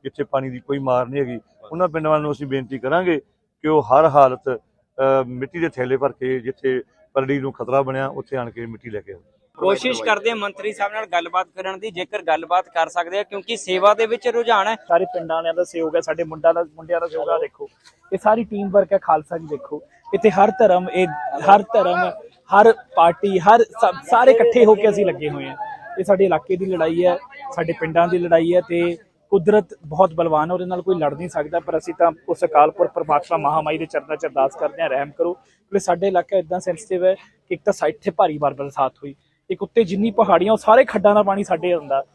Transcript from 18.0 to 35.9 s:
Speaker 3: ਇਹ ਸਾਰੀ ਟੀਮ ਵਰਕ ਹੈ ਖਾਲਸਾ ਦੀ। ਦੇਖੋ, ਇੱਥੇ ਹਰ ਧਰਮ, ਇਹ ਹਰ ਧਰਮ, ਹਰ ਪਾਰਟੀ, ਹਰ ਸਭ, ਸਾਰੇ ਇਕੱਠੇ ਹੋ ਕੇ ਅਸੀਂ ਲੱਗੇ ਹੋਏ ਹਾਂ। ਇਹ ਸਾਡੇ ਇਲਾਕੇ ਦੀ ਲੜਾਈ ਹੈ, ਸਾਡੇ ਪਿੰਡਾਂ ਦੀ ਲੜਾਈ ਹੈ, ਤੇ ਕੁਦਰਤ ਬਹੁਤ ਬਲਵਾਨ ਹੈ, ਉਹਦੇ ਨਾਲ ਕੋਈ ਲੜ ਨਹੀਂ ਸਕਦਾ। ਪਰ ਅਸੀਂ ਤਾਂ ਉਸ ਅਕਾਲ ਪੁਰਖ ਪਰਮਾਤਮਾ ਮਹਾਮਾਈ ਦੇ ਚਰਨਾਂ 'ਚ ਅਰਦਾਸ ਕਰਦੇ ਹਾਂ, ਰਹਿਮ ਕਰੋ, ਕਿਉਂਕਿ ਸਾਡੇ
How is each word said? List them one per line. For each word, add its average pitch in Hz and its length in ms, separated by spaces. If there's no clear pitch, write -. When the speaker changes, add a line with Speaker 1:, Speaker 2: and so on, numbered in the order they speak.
Speaker 3:
ਇਹ 190 40
ਸਾਰੀ 220 260
ਟੀਮ 202 260
ਵਰਕ 196 240
ਹੈ 196 40
ਖਾਲਸਾ 165 400
ਦੀ। 165 80
ਦੇਖੋ, 147 360
ਇੱਥੇ 202 160
ਹਰ 196 220
ਧਰਮ, 185 380
ਇਹ 185 180
ਹਰ 202 220
ਧਰਮ, 180 500
ਹਰ 214 480
ਪਾਰਟੀ, 180 440
ਹਰ 226 240
ਸਭ, 190 300
ਸਾਰੇ 247 220
ਇਕੱਠੇ 233 340
ਹੋ 214 100
ਕੇ 208 140
ਅਸੀਂ 202 160
ਲੱਗੇ 151 240
ਹੋਏ 139 180
ਹਾਂ। 135 80
ਇਹ 190 40
ਸਾਡੇ 196 220
ਇਲਾਕੇ 175 300
ਦੀ 185 100
ਲੜਾਈ 170 400
ਹੈ, 180 120
ਸਾਡੇ - 240
ਪਿੰਡਾਂ 160 280
ਦੀ 180 100
ਲੜਾਈ 170 380
ਹੈ, 180 60
ਤੇ 170 360
ਕੁਦਰਤ 202 360
ਬਹੁਤ 160 280
ਬਲਵਾਨ 160 360
ਹੈ, 180 40
ਉਹਦੇ 180 120
ਨਾਲ 180 160
ਕੋਈ 185 140
ਲੜ 151 180
ਨਹੀਂ 165 160
ਸਕਦਾ। 156 300
ਪਰ 165 180
ਅਸੀਂ 165 160
ਤਾਂ 170 180
ਉਸ 170 140
ਅਕਾਲ 156 280
ਪੁਰਖ 175 220
ਪਰਮਾਤਮਾ 151 440
ਮਹਾਮਾਈ 151 400
ਦੇ 160 80
ਚਰਨਾਂ 151 320
'ਚ 160 80
ਅਰਦਾਸ 135 300
ਕਰਦੇ 151 260
ਹਾਂ, 156 80
ਰਹਿਮ 143 220
ਕਰੋ, 170 220
ਕਿਉਂਕਿ - 460
ਸਾਡੇ 175 280